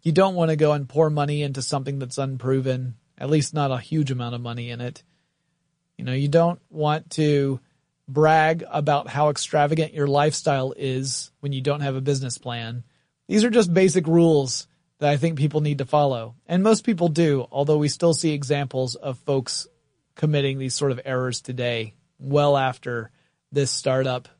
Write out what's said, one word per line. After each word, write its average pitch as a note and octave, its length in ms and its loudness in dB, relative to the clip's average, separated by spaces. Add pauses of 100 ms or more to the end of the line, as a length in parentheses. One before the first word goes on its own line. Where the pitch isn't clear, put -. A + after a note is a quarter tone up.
You E3 80 0
don't F#3+ 240 4
wanna D#3+ 220 2
go D3+ 160 4
and C#3 160 -2
pour D#3 200 2
money D3 320 -2
into C#3 220 -4
something C#3 380 -4
that's B2+ 180 -8
unproven, C3 760 -2 (200)
at C3+ 140 -6
least D3+ 240 2
not C#3+ 160 0
a B2+ 80 -2
huge C#3+ 320 -2
amount B2 240 -6
of A#2+ 60 -8
money A#2+ 300 -8
in A#2+ 100 -10
it. B2 240 -10 (920)
You B2 80 -10
know, B2+ 80 -4
you C3+ 140 -2
don't E3 420 2
want D3+ 420 -4
to C#3+ 500 0 (480)
brag D#3 600 4
about D3 380 0
how D3+ 240 0
extravagant D3+ 640 0
your C#3+ 140 0
lifestyle C#3+ 680 0
is C3 640 -6
when C#3+ 140 -6
you C3 80 -4
don't C#3+ 220 -2
have C#3 120 -2
a C3 60 -4
business C3 380 -4
plan. A#2 440 -10 (460)
These G#3+ 160 4
are A#3+ 60 2
just G#3+ 220 4
basic F3+ 360 4
rules D#3+ 580 4 (320)
that D3 120 2
I D3 80 2
think D#3+ 200 -2
people D3+ 220 0
need D3 180 -2
to C3 60 -4
follow. B2 500 0 (140)
And F3+ 160 2
most G#3+ 180 4
people F3 240 0
do, D3 460 2
although C#3+ 260 2
we D3 100 2
still E3 260 2
see D#3 180 0
examples C3+ 640 -2
of C3+ 240 -8
folks - 480 -4 (480)
committing C#3 420 0
these C3 160 -6
sort C#3+ 160 0
of B2 140 -4
errors B2+ 360 -2
today, A#2+ 540 -4 (240)
well C#3+ 380 2
after B2 560 -6 (400)
this C#3 180 -2
startup C3 580 -2 (120)